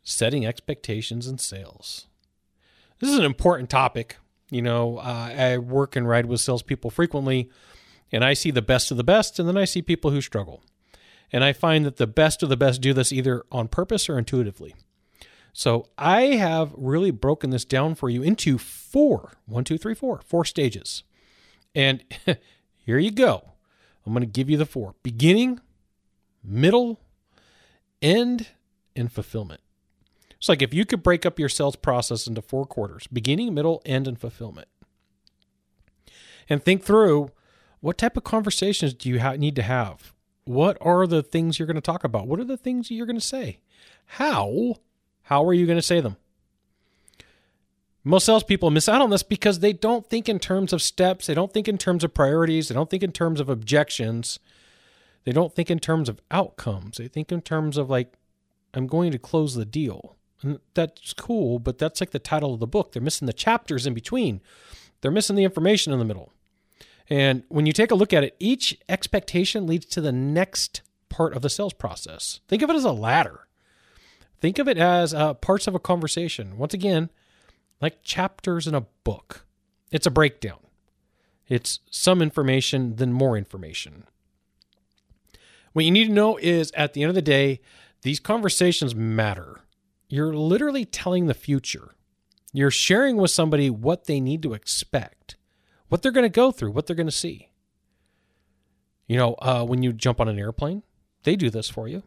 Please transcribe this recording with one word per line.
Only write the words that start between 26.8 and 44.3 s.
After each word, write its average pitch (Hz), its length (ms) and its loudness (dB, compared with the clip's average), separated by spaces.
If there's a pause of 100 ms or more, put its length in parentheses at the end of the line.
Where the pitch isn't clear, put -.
end, 226 460 2 (460)
and 120 160 -4
fulfillment. 104 500 -10 (760)
It's - 120 -4
like 160 120 4
if 131 140 0
you 185 100 2
could 196 200 -2
break 175 200 2
up 175 140 -2
your 160 100 0
sales 143 280 -2
process 123 500 -2
into 113 160 -8
four 135 240 -6
quarters, - 400 -10
beginning, 143 480 -2
middle, 156 320 -2
end, 135 220 -2
and 123 100 -8
fulfillment, - 500 -14 (1800)
and 143 140 0
think 185 200 4
through 175 480 6 (500)
what 156 160 -4
type 233 200 0
of - 80 -6
conversations 202 680 0
do 123 160 -8
you 123 120 0
ha-, 131 160 -2
need 147 200 0
to 131 60 0
have? 107 500 -4 (320)
What 151 360 2
are 180 260 4
the 165 160 2
things 165 360 -2
you're 156 100 -4
gonna 160 120 -2
talk 170 240 -4
about? 113 220 -2
What 156 140 -2
are 254 40 -6
the 254 140 -6
things 247 320 -6
you're 233 160 -6
gonna 233 140 -4
say? 214 400 -8 (440)
How? 208 720 -2 (480)